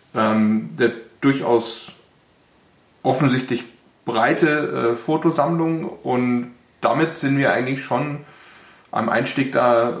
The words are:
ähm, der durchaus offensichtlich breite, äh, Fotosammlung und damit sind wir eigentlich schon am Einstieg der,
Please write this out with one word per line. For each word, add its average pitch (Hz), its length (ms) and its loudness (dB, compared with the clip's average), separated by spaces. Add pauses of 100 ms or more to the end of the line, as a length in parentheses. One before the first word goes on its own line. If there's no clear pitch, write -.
(160)
ähm, 110 600 2
der 117 140 2 (300)
durchaus 120 680 0 (1120)
offensichtlich 131 600 0 (420)
breite, 131 880 0
äh, - 20 -6
Fotosammlung 160 920 0 (180)
und 123 480 0 (300)
damit 156 360 0
sind 139 220 0
wir 123 120 2
eigentlich 127 320 -2
schon 143 360 -4 (720)
am 110 180 -2
Einstieg - 420 -2
der, 120 480 2